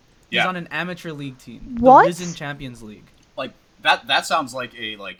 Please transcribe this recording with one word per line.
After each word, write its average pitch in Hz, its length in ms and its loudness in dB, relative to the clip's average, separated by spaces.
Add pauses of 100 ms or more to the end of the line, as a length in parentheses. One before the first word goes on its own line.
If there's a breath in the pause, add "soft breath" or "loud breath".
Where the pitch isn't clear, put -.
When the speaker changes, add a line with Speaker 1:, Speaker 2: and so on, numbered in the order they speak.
(300)
Speaker 1:
He's 117 80 -2
Speaker 2:
Yeah. 117 100 2
Speaker 1:
on 185 80 -2
an 170 160 -10
amateur 170 400 -8
league 143 280 -12
team. - 420 -14
Speaker 3:
What? 262 220 10
Speaker 1:
The - 40 4
Risen 175 260 -6
Champions 139 480 -12
League. 104 260 -20 (280)
Speaker 2:
Like, 131 160 -8 (300)
that, 160 260 2
that 151 180 0
sounds 143 280 -2
like 120 240 -8
a, 107 200 -10
like, 95 220 -14